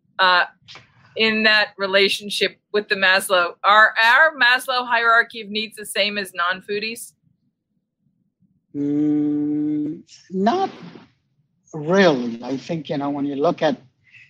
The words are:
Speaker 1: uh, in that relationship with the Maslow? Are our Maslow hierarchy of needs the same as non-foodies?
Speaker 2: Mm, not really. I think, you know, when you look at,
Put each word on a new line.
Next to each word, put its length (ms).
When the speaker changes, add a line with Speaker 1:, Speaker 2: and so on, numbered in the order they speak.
Speaker 1:
uh, 260
in 300
that 340
relationship 800
with 160
the 60
Maslow? 680
Are 400
our 340
Maslow 500
hierarchy 540
of 100
needs 260
the 100
same 300
as 160
non-foodies? 800
Speaker 2:
Mm, 1300
not 400
really. 720
I 140
think, 320
you 100
know, 120
when 160
you 100
look 260
at, 180